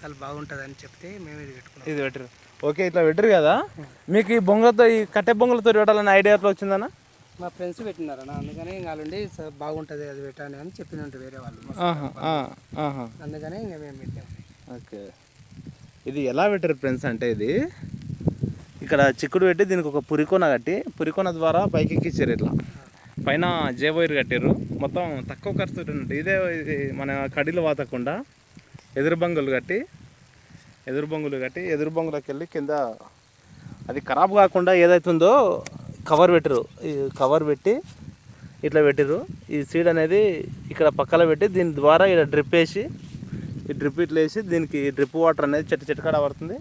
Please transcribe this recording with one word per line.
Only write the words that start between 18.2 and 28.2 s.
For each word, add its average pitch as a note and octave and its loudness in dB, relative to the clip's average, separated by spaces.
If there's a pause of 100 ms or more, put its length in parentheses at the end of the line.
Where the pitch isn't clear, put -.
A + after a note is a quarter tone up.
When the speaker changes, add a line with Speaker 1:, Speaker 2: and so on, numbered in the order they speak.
Speaker 2:
ఇక్కడ C#3 2 (240)
చిక్కుడు F3+ 0
పెట్టి F3+ 2
దీనికి F3+ -2
ఒక C#3+ -2
పురికోన D#3 2
కట్టి, D#3+ -2 (160)
పురికోన E3+ -2
ద్వారా D#3+ 0
పైకి E3 0
ఎక్కించారు. C#3+ 0
ఇట్లా A2 -2 (720)
పైన D3+ 0 (240)
జే B2+ -2
వైర్ D#3 0
కట్టారు. B2+ 0 (280)
మొత్తం C#3 -6
తక్కువ F#3+ -10
ఖర్చుతో E3+ -6
ఉన్నట్టు. C#3 -6
ఇదే D#3+ -2 (260)
ఇది C#3+ -4
మన C#3 -4
కడీలు D#3 0
వాతకుండా C#3 -2 (840)